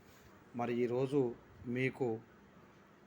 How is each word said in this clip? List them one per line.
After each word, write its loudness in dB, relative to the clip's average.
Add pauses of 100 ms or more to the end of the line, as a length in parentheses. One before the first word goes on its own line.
(560)
మరి 0
ఈరోజు 2 (340)
మీకు 0 (880)